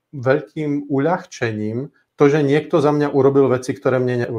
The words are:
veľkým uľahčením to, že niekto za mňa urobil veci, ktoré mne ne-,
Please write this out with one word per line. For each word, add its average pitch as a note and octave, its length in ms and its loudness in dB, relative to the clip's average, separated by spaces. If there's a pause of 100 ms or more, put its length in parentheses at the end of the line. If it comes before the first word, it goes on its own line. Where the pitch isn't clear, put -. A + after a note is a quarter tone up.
(140)
veľkým C#3+ 720 -2
uľahčením B2 1040 -4 (240)
to, D3 160 4
že D3 160 2
niekto D3 320 0
za D3 160 2
mňa D3 160 0
urobil C#3 400 4
veci, B2+ 240 -2
ktoré B2+ 240 0
mne B2+ 160 0
ne-, A#2+ 240 -4